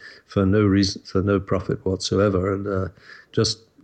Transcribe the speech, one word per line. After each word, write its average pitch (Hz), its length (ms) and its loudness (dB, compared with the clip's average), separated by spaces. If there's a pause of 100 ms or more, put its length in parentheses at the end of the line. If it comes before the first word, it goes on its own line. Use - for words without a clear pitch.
(260)
for 98 200 0
no 104 180 4
reason, 98 380 2
for - 200 -2
no 101 180 2
profit - 440 -4
whatsoever, 95 680 0
and, 98 140 -6
uh, 95 220 -2 (440)
just - 260 -2 (260)